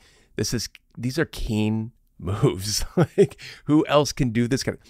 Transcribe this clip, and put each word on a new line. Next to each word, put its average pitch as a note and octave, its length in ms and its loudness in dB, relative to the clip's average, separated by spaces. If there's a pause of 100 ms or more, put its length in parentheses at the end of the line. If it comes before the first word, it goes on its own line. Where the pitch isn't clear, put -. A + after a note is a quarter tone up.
(360)
this - 180 -4
is, A#2 140 -4 (300)
these B2+ 200 -4
are D3+ 80 2
keen A2 680 -2 (280)
moves. G#2 680 -2
<laughs> - 60 -8 (200)
Like, - 240 4 (260)
who D3+ 220 4
else C#3+ 240 4
can B2+ 200 0
do A#2+ 160 2
this B2+ 140 0
kind - 160 -4
of, - 120 -20